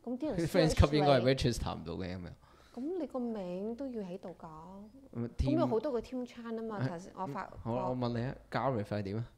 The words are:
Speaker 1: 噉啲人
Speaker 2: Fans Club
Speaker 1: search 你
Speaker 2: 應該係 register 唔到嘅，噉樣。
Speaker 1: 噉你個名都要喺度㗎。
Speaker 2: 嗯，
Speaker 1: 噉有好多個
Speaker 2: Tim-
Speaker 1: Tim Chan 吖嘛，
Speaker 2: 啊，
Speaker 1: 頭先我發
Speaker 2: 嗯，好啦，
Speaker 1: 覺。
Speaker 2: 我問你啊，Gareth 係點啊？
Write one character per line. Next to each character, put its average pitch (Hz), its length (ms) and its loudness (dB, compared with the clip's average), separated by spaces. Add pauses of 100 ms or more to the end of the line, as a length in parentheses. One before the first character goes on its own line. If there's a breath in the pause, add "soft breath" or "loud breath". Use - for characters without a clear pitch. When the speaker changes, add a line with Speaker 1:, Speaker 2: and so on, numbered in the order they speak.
Speaker 1:
噉 247 140 -4
啲 311 80 -2 (100)
人 170 100 2
Speaker 2:
Fans 160 280 6
Club - 140 8
Speaker 1:
search 143 40 2
你 151 60 6
Speaker 2:
應 147 60 6
該 139 160 8
係 131 140 6
register 110 420 0
唔 82 80 -10
到 82 100 -6
嘅， 90 220 -4
噉 92 60 -6
樣。 85 100 -10 (420 soft breath)
Speaker 1:
噉 302 240 -4
你 311 80 -2
個 269 120 -6
名 214 580 -4
都 277 100 -6
要 233 160 -4
喺 180 160 -8
度 180 220 -12
㗎。 170 80 -14 (640)
Speaker 2:
嗯， 117 160 -4 (100)
Speaker 1:
噉 - 200 4
有 320 80 6
好 233 120 4
多 285 140 0
個 233 80 0
Speaker 2:
Tim- 247 260 -6
Speaker 1:
Tim 240 160 -14
Chan 226 140 -6
吖 226 60 -4
嘛， 220 160 -6
Speaker 2:
啊， 131 100 0
Speaker 1:
頭 170 100 -4
先 185 160 -14
我 185 120 -4
發 135 260 -6
Speaker 2:
嗯， - 100 -14
好 113 140 -2
啦， 127 60 0
Speaker 1:
覺。 123 80 0
Speaker 2:
我 127 60 0
問 120 220 0
你 113 60 0
啊， 131 120 -4 (140)
Gareth 120 340 0
係 104 180 -2
點 98 160 -2
啊？ 117 200 -4